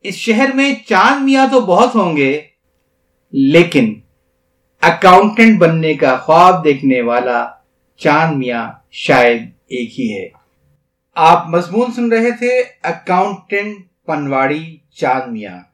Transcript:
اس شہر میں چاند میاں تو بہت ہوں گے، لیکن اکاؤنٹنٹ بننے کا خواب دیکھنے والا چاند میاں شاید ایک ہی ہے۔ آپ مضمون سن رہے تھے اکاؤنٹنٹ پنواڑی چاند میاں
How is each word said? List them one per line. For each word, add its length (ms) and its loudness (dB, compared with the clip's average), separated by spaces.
اس 140 -12
شہر 400 0
میں 200 0
چاند 380 0
میاں 260 2
تو 100 4
بہت 340 2
ہوں 220 0
گے، 240 0
لیکن 600 2
اکاؤنٹنٹ 760 4
بننے 360 2
کا 220 0
خواب 480 2
دیکھنے 380 0
والا 440 -2
چاند 400 0
میاں 320 -6
شاید 520 2
ایک 340 -10
ہی 160 -4
ہے۔ 120 -12
آپ 340 2
مضمون 440 -2
سن 200 -2
رہے 180 0
تھے 320 -2
اکاؤنٹنٹ 920 -4
پنواڑی 720 -4
چاند 420 -4
میاں 260 -14